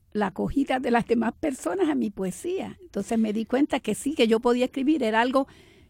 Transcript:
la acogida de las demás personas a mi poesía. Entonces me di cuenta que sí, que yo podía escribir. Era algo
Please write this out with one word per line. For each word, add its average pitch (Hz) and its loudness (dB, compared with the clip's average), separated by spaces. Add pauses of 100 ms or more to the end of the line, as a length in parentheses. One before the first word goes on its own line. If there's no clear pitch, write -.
(120)
la 208 -2
acogida 262 -2
de 262 -2
las 233 2
demás 226 0
personas 320 -2
a 311 0
mi 226 -2
poesía. 202 -6
Entonces 233 -4
me 214 2
di 220 -4
cuenta 269 0
que 214 -2
sí, 277 -4
que 226 4
yo 226 4
podía 247 2
escribir. 269 0
Era 220 2
algo 262 2 (440)